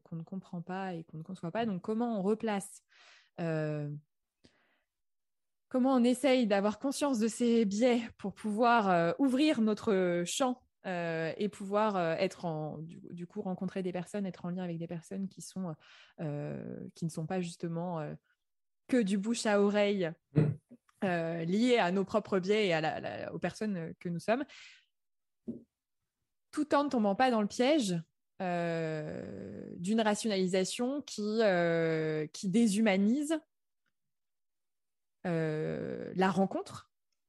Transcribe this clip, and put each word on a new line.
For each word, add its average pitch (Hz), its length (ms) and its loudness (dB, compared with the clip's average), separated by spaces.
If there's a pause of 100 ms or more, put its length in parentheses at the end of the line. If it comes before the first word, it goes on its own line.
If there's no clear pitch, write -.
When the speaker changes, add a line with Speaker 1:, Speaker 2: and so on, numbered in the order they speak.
Speaker 1:
qu'on - 140 -12
ne 165 60 -8
comprend 180 380 -10
pas 185 340 -6
et 165 100 -10
qu'on - 140 -14
ne 160 40 -10
conçoit 175 300 -8
pas. 233 140 0
Donc, 185 160 -4
comment 226 360 -2
on 185 40 -2
replace, 208 600 -2 (580)
euh, 156 480 -2 (1800)
comment 262 260 4
on 254 80 6
essaye 254 440 4
d'avoir 202 320 2
conscience 277 400 0
de 226 100 4
ces 233 360 4
biais 233 380 2 (160)
pour 196 160 -8
pouvoir, 220 560 2
euh, 170 280 4
ouvrir 277 420 4
notre 190 680 2
champ, 254 360 -2 (240)
euh, 165 500 -2
et 208 120 0
pouvoir, 208 480 0
euh, 165 180 2
être 185 300 -2
en, 156 340 -4
du, 160 220 -14 (100)
du 175 160 -12
coup, 208 160 -10
rencontrer 185 400 -4
des 180 100 -4
personnes, 180 320 -6
être 185 200 -8
en 180 60 -4
lien 180 120 -4
avec 170 160 -6
des 165 80 -8
personnes 185 420 -8
qui - 140 -18
sont, 180 320 -8 (460)
euh, 147 580 -6 (160)
qui - 100 -8
ne 160 60 -2
sont 160 160 -6
pas 185 140 -4
justement, 170 580 -6
euh, 151 160 -8 (720)
que 247 160 2
du 202 160 0
bouche 226 280 -2
à 202 140 4
oreille, 202 520 2 (220)
Speaker 2:
Mm. 151 80 6 (600)
Speaker 1:
euh, 170 400 0
liées 226 340 4
à 180 120 4
nos 190 140 2
propres 208 340 0
biais 208 300 2
et 170 40 2
à 160 80 2
la, 156 200 -2
la, - 340 -8
aux 170 40 -4
personnes 180 600 -4
que - 100 -8
nous 170 120 -4
sommes, 247 240 -2 (2000)
tout 302 220 -2
en 285 100 4
ne 294 40 -4
tombant 214 260 2
pas 262 160 4
dans 220 120 2
le 202 60 0
piège, 240 520 2 (400)
euh, 165 1200 -4 (120)
d'une 208 240 0
rationalisation 208 1000 0
qui, 214 400 -2
euh, 165 840 2
qui - 200 -8
déshumanise, 220 880 4 (1900)
euh, 156 880 -2
la 185 160 4
rencontre 196 600 -2 (380)